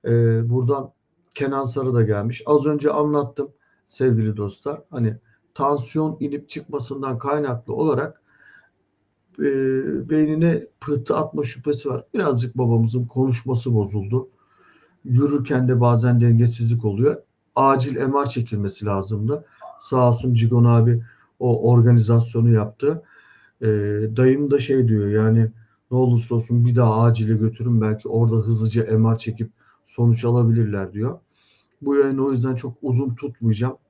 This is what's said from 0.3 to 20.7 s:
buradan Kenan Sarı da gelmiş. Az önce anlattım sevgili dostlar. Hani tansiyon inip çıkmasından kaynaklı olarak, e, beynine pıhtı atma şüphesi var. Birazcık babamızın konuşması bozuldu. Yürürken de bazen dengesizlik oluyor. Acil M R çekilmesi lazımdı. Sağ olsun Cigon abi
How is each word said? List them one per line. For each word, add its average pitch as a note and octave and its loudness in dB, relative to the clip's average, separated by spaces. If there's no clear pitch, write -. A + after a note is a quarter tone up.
buradan B2+ 0
Kenan C#3 -4
Sarı B2+ -4
da A#2 4
gelmiş. G#2+ -2
Az D3 2
önce D3 0
anlattım C#3+ -2
sevgili A2 0
dostlar. G#2 -8
Hani A#2 -2
tansiyon D3 -2
inip C#3+ -6
çıkmasından C3+ -8
kaynaklı C#3 -4
olarak, D3 -4
e, D3+ -4
beynine D#3 0
pıhtı C#3 -4
atma D3+ -4
şüphesi C3+ -6
var. - -6
Birazcık B2+ -2
babamızın A#2 0
konuşması B2+ -2
bozuldu. G#2 -2
Yürürken C3 0
de B2 2
bazen A#2+ 2
dengesizlik A#2 2
oluyor. G#2+ 0
Acil C3+ 2
M C#3 -2
R C3 -2
çekilmesi G#2 -6
lazımdı. G#2 -4
Sağ B2+ 2
olsun A#2+ 0
Cigon A#2 4
abi A#2 4